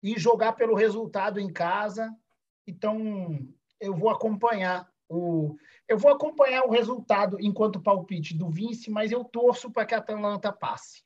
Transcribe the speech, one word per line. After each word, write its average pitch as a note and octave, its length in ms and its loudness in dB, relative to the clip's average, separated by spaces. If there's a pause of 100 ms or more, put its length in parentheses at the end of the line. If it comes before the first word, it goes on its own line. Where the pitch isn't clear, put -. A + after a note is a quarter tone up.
e G#3+ 160 -4
jogar A3 340 4
pelo A3 220 2
resultado G#3 640 0
em F#3+ 120 -6
casa. G#3 640 -4 (540)
Então, G#3 720 -4 (400)
eu G3 160 -4
vou G3 140 2
acompanhar G3+ 760 0 (200)
o, E3 480 -2 (320)
eu A3 100 2
vou C4+ 140 8
acompanhar C#4 520 2
o A#3+ 80 2
resultado G#3 680 2
enquanto G3+ 420 0
palpite F3 540 0
do E3+ 140 -2
Vince, A3 420 -6
mas G#3+ 200 -2
eu B3 120 -2
torço A#3+ 480 2
pra A3 140 0
que G#3+ 100 -2
a A3 40 0
Atalanta G#3 520 -4
passe. - 540 -10